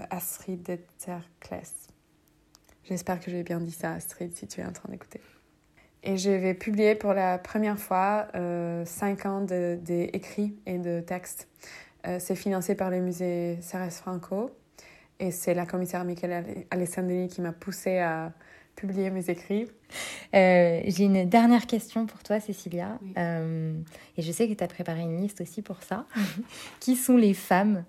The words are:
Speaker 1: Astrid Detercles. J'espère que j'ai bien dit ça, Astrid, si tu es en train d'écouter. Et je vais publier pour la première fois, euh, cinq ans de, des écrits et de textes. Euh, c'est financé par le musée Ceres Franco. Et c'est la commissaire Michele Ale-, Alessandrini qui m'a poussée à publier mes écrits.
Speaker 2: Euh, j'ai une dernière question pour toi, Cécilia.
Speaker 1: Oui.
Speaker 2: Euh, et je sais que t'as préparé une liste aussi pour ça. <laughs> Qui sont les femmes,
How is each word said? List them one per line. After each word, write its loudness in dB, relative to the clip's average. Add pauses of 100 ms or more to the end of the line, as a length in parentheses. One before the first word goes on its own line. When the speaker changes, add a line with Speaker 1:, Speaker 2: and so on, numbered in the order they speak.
(120)
Speaker 1:
Astrid -8
Detercles. -12 (1120)
J'espère -4
que -10
j'ai -4
bien -4
dit -6
ça, -6
Astrid, -10
si -14
tu -12
es -8
en -8
train -14
d'écouter. -16 (840)
Et -2
je 2
vais 2
publier 4
pour 2
la 2
première -2
fois, 2
euh, -2
cinq -4
ans -2
de, 0
des 0 (100)
écrits -4 (140)
et -4
de -2
textes. -8 (580)
Euh, -4
c'est -2
financé 0
par -2
le 0
musée -2
Ceres -6
Franco. -6 (680)
Et -2
c'est -2
la 0
commissaire -4
Michele -4
Ale-, -8
Alessandrini 0
qui -6
m'a -4
poussée -4
à -2 (420)
publier -2
mes -2
écrits. -2 (680)
Speaker 2:
Euh, 8
j'ai 4
une 6
dernière 8
question -2
pour -16
toi, 0
Cécilia. -6
Speaker 1:
Oui. -12
Speaker 2:
Euh, 0 (440)
et 0
je -2
sais 2
que -2
t'as 0
préparé -6
une -2
liste -4
aussi -8
pour -12
ça. -6 (100)
<laughs> -6
Qui 2
sont 6
les 8
femmes, 2